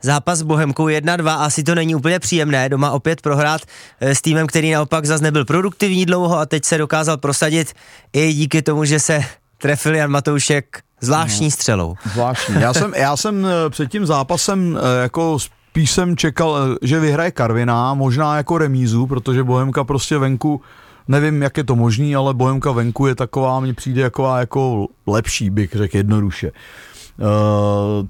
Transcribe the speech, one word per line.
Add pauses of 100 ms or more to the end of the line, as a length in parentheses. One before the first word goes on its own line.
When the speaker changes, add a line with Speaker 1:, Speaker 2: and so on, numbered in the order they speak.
Speaker 1:
zápas
s
Bohemkou
jedna
dva,
asi
to
není
úplně
příjemné,
doma
opět
prohrát, (400)
eh,
s
týmem,
který
naopak
zas
nebyl
produktivní
dlouho
a
teď
se
dokázal
prosadit (400)
i
díky
tomu,
že
se (380)
trefil
Jan
Matoušek (220)
zvláštní
Speaker 2:
No.
Speaker 1:
střelou. (180)
Speaker 2:
Zvláštní.
Já
jsem,
já
jsem,
eh,
před
tím
zápasem, (200)
eh,
jako
spíš
jsem
čekal, (260)
eh,
že
vyhraje
Karviná,
možná
jako
remízu,
protože
Bohemka
prostě
venku, (480)
nevím,
jak
je
to
možný,
ale
Bohemka
venku
je
taková,
mně
přijde
taková
jako (200)
lepší,
bych
řekl
jednoduše. (720)
Eh,